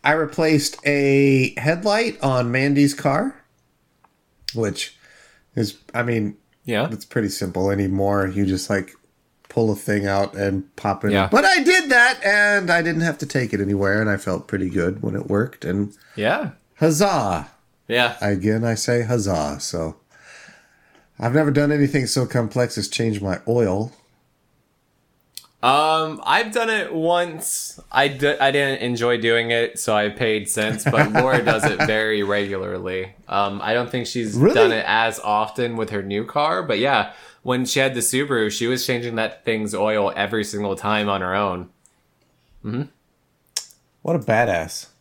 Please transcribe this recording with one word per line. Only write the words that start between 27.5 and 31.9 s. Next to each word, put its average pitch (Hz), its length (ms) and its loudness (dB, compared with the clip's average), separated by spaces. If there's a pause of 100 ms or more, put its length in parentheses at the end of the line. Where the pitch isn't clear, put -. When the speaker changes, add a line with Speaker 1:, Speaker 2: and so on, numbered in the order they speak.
Speaker 2:
I 139 180 2
d-, 143 300 0
I 135 140 4
didn't 139 300 0
enjoy 120 380 0
doing 117 300 0
it, 117 300 0
so 107 160 0
I 104 140 2
paid 107 380 -2
since, 107 360 -2
but 143 280 2
Speaker 1:
<laughs> - 0 -
Speaker 2:
Laura 131 300 2
does 110 220 0
it 151 220 0
very 110 360 0